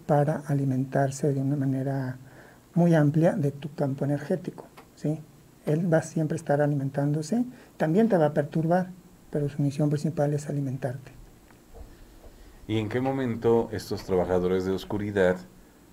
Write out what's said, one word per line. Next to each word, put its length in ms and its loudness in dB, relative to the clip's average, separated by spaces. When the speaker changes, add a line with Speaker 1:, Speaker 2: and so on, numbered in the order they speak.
Speaker 1:
para 400 2
alimentarse 880 0
de 80 -2
una 160 0
manera 600 -2
muy 200 6
amplia 380 4
de 180 0
tu 240 -12
campo 300 -2
energético, 600 -4
¿sí? 260 -4
Él 260 2
va 100 6
siempre 340 -2
a 20 -6
estar 240 0
alimentándose, 840 0
también 320 2
te 80 4
va 100 4
a 80 0
perturbar, 560 0
pero 160 -2
su 140 -6
misión 280 0
principal 420 0
es 160 -4
alimentarte. 640 -6
Speaker 2:
¿Y 100 0
en 100 -2
qué 120 -2
momento 720 2
estos 320 -6
trabajadores 600 2
de 80 0
oscuridad, 680 0